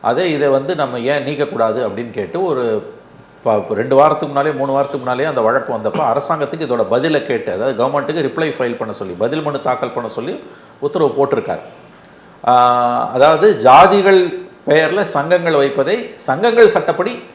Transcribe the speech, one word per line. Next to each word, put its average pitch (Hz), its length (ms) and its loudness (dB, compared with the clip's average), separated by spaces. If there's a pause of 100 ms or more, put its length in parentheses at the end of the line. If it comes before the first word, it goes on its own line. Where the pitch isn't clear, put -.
அதே 156 300 0
இதை 143 180 0
வந்து 135 260 0
நம்ம 131 240 -4
ஏன் 135 260 -2
நீக்கக்கூடாது?" 127 640 -2
அப்படின்னு 110 240 -8
கேட்டு 107 340 -6
ஒரு 120 480 -4 (500)
ப-, 107 320 0
ரெண்டு 123 200 -2
வாரத்துக்கு 143 400 2
முன்னாலே, 143 180 0
மூணு 135 200 -4
வாரத்துக்கு 139 340 -2
முன்னாலே 127 220 -2
அந்த 135 120 -2
வழக்கு 127 320 0
வந்தப்ப 107 280 -4
அரசாங்கத்துக்கு 147 680 -2
இதோட 120 140 0
பதிலை 139 440 0
கேட்டு, 113 260 -4
அதாவது 117 320 -2
கவர்மெண்ட்டுக்கு 143 420 -2
ரிப்ளை 156 320 -2
ஃபைல் 120 180 -4
பண்ண 110 180 -8
சொல்லி, 95 180 -10
பதில் 113 300 -4
மனு 143 180 -4
தாக்கல் 127 320 -4
பண்ண 117 160 -6
சொல்லி 123 320 -8 (380)
உத்தரவு 143 460 0
போட்டிருக்கார். 117 340 -4 (880)
ஆ, 123 680 2
அதாவது 156 480 4
ஜாதிகள் 185 720 6 (320)
பெயர்ல 160 360 2
சங்கங்கள் 170 520 0
வைப்பதை 143 600 0
சங்கங்கள் 226 540 4
சட்டப்படி 185 540 -2 (120)